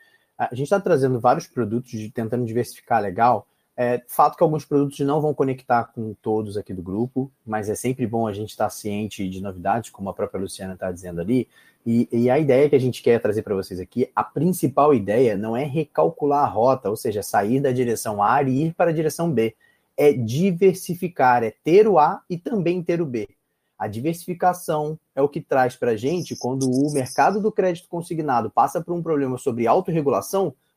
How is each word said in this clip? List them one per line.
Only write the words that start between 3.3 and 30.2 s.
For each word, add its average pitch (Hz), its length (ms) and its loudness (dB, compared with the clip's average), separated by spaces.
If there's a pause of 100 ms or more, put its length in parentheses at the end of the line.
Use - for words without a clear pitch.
É 123 320 -2
fato 147 280 2
que - 80 2
alguns 156 220 0
produtos 143 340 0
não 143 220 0
vão 151 120 0
conectar 131 520 0
com 110 360 -10
todos 107 360 -2
aqui 101 160 -8
do 92 100 -8
grupo, 123 480 -4 (120)
mas 110 260 -6
é 104 40 -2
sempre 127 320 -4
bom 113 220 -2
a 104 60 -6
gente 104 220 -10
tá 107 140 -2
ciente 104 580 -6
de 95 140 -8
novidades, 98 480 -4
como 98 200 -10
a 90 40 -8
própria 98 280 -4
Luciana 95 340 -8
tá 92 160 -6
dizendo 87 300 -8
ali. 117 260 0 (360)
E, 117 280 2
e 120 180 2
a 131 80 4
ideia 143 320 4
que 147 60 4
a 131 40 4
gente 127 220 -2
quer 117 180 4
trazer 107 220 0
pra 101 140 -4
vocês 95 240 -6
aqui, 120 340 -4
a 107 100 0
principal 147 720 2
ideia 107 420 2
não 110 220 -4
é 127 60 -4
recalcular 147 800 0
a 127 40 2
rota, 113 420 0
ou 107 80 -2
seja, 104 260 -4
sair 110 360 0
da 139 120 0
direção 113 500 -2
A 123 220 4
e 135 220 0
ir 165 100 -4
para 170 160 2
a - 20 -2
direção 165 380 -2
B. 113 240 0 (420)
É 143 160 6
diversificar, 165 1300 2
é 110 80 -2
ter 202 380 4
o 185 100 4
A 165 320 4
e 175 80 -4
também 180 460 -2
ter 170 180 0
o 170 40 -2
B. 117 240 -4 (500)
A 101 80 -4
diversificação 160 1120 -2 (160)
é 135 80 2
o 143 60 4
que 151 120 -6
traz 131 340 2
pra 120 200 0
gente, 131 400 -4
quando 131 340 -2
o 143 240 0
mercado 147 480 0
do 214 100 0
crédito 185 360 -2
consignado 156 640 -2
passa 135 280 2
por 175 140 -6
um 175 80 -4
problema 139 380 -2
sobre 117 260 -2
autorregulação, 160 880 0 (240)